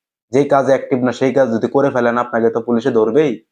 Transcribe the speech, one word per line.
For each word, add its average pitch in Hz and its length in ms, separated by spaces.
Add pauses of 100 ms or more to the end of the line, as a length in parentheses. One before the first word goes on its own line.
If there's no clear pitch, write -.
(320)
যেই 143 160
কাজে 139 240
অ্যাক্টিভ 131 300
না 123 100
সেই 131 220
কাজ 135 180
যদি 113 160
করে 139 220
ফেলেন, 120 280
আপনাকে 117 320
তো 113 100
পুলিশে 117 300
ধরবেই 113 420 (200)